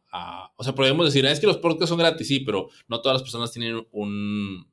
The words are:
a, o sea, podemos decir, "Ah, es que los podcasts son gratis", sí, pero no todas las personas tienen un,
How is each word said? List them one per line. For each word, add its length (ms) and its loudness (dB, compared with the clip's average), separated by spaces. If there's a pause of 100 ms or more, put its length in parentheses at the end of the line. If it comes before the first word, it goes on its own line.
(120)
a, 440 -12
o 80 -10
sea, 100 -4
podemos 320 4
decir, 200 4
"Ah, 60 4
es 80 -2
que 60 4
los 100 4
podcasts 320 2
son 100 0
gratis", 300 2
sí, 120 2
pero 280 -2 (200)
no 120 -4
todas 140 2
las 80 0
personas 300 -6
tienen 400 -6
un, 800 -6